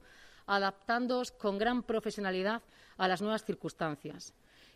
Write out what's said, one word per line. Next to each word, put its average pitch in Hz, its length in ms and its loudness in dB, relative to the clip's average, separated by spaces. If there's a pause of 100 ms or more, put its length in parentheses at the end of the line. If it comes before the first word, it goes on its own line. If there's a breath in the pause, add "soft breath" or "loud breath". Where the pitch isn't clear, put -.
(480 loud breath)
adaptándoos 233 840 0
con 202 280 0
gran 240 240 2
profesionalidad 202 800 0 (340 loud breath)
a 185 100 2
las 185 140 2
nuevas 214 240 0
circunstancias. 160 880 -4 (420 soft breath)